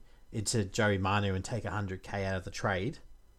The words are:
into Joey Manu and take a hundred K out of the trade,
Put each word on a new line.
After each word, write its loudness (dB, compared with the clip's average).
into 0
Joey 4
Manu 2
and -2
take -4
a -4
hundred -4
K -2
out 0
of -4
the -8
trade, 0